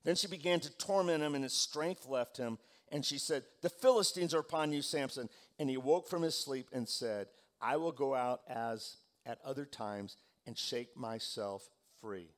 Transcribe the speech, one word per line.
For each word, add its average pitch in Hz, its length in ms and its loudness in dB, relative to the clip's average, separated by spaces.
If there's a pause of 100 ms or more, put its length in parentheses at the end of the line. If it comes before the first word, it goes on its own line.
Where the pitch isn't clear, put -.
Then 170 120 4
she 196 120 0
began 175 340 2
to 147 160 -10
torment 175 460 2
him, 147 120 2
and 135 80 0
his 123 100 -2
strength 160 520 0
left 127 320 0
him. 113 200 -2 (340)
And 143 140 -2
she 139 140 -2
said, - 260 0 (160)
"The 175 80 2
Philistines 190 640 4
are 160 60 4
upon 151 340 0
you, 147 80 0
Samson." 135 480 -2 (300)
And 143 100 0
he 131 80 0
woke 151 300 4
from 170 160 -2
his 160 100 0
sleep 131 380 -4
and 120 180 -4
said, 104 400 -2 (320)
"I 127 160 2
will 165 140 0
go 139 240 0
out 123 320 0
as 117 500 -4 (280)
at 117 180 -8
other 139 220 -6
times 104 520 -6 (300)
and 117 100 -8
shake - 400 -4
myself 113 720 -6 (320)
free." 92 360 -10